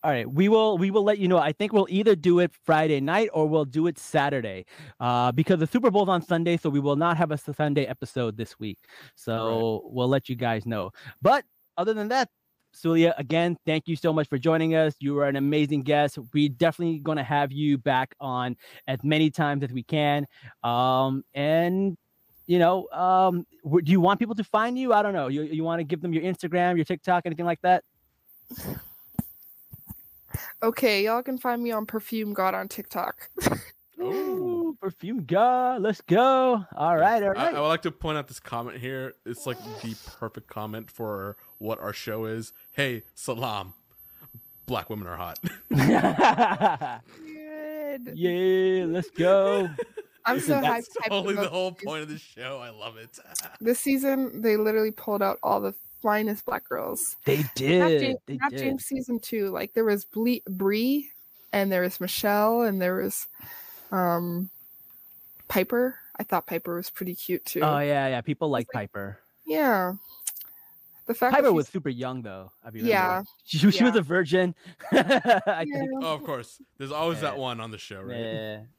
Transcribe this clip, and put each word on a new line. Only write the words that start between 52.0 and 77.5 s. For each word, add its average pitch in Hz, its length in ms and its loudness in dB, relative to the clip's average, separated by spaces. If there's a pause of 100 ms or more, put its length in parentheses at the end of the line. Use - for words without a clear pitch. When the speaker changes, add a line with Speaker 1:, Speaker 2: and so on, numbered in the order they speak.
Speaker 2:
of 151 60 -12
the 151 80 -10
show. 131 420 -12
I 120 100 -14
love 110 280 -14
it. 113 220 -20 (200)
<laughs> - 220 -14
Speaker 3:
This 233 180 0
season, 269 640 -2
they 220 160 4
literally 214 340 2
pulled 208 300 -4
out 196 220 0
all 202 180 2
the 190 120 -4 (300)
finest 208 420 0
black - 240 -6
girls. - 460 -6 (100)
Speaker 1:
They 139 120 2
Speaker 3:
Not 147 180 -4
Speaker 1:
did. 160 460 4
Speaker 3:
James, 135 160 -2 (100)
Speaker 1:
They 139 100 -8
Speaker 3:
not - 140 -2
Speaker 1:
did. 269 80 -8
Speaker 3:
James 269 260 -4
season 254 340 -4
two. 214 300 -4
Like, 190 240 -8
there 226 120 2
was 202 200 2
Ble-, 233 420 0
Bree, 214 640 0 (420)
and 196 200 0
there 180 100 2
was 180 180 -2
Michelle, 208 600 2
and 202 200 0
there 180 200 0
was, 196 240 -4 (680)
um, 175 580 0 (1000)
Piper. 240 480 0 (240)
I 226 40 -6
thought 175 220 -2
Piper 170 300 -6
was 175 140 -8
pretty 180 260 -8
cute, - 300 -6
too. - 160 -4
Speaker 1:
Oh, 151 180 2
yeah, 143 280 0
yeah. 127 140 -2
People 151 280 -4
like 120 180 -2
Speaker 3:
It's - 80 -12
like, 107 160 -6
Speaker 1:
Piper. 101 280 -12 (280)
Speaker 3:
yeah. 240 460 0 (1120)
The - 80 -4
fact 247 200 2
that 262 60 6
Speaker 1:
Piper 285 100 6
Speaker 3:
she's 190 60 6
Speaker 1:
was 147 120 0
super 151 220 -6
young, 127 320 -8
though, 95 280 -14 (160)
if 113 100 -16
you 113 80 -8
remember. 233 60 0
Speaker 3:
Yeah. 185 340 0 (220)
Speaker 1:
She, - 120 -4
she 190 260 6
was 247 120 4
Speaker 3:
Yeah. 220 40 4
Speaker 1:
a - 40 0
virgin, 175 520 0 (180)
<laughs> - 180 -10
I 208 720 2
think. 147 40 -8 (220)
Speaker 3:
Yeah. 262 100 -6
Speaker 2:
Oh, 160 120 -4
of 147 100 -8
course. 135 380 -10 (160)
There's 139 160 -10
always 160 280 -2
that 143 120 -4
Speaker 1:
Yeah. 139 60 -8
Speaker 2:
one 123 200 -6